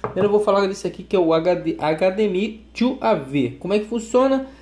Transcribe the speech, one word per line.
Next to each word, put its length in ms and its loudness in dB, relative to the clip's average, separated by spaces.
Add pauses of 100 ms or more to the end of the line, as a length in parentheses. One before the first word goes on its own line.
Primeiro 280 -2
eu 40 2
vou 80 4
falar 260 2
desse 200 -6
aqui 160 -8
que 120 -6
é 40 4
o 140 4
H 220 2
D, 240 -4
H 320 2
D 140 -2
M 140 0
I 340 -4
to 280 0
A 140 2
V. 440 -2
Como 160 -4
é 40 2
que 80 -2
funciona, 600 0 (160)